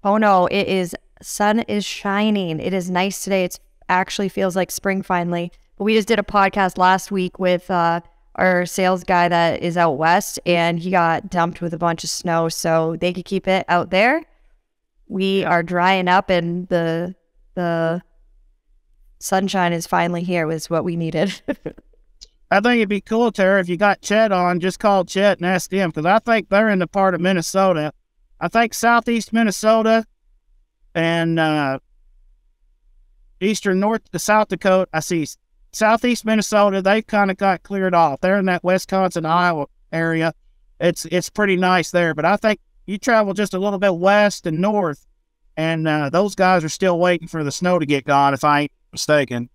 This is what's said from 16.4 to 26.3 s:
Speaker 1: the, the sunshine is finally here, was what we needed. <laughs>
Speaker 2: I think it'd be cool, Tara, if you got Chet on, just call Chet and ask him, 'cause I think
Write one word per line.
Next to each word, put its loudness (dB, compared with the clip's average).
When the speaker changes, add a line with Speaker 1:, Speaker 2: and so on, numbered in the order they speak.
Speaker 1:
the, -2
the -4
sunshine -2
is -8
finally -2
here, -2
was -6
what -2
we -4
needed. -4
<laughs> -14
Speaker 2:
I 4
think 2
it'd 0
be -2
cool, 0
Tara, 2
if -4
you -2
got 0
Chet 2
on, 0
just -4
call 2
Chet 0
and -4
ask -2
him, 0
'cause -6
I 4
think 0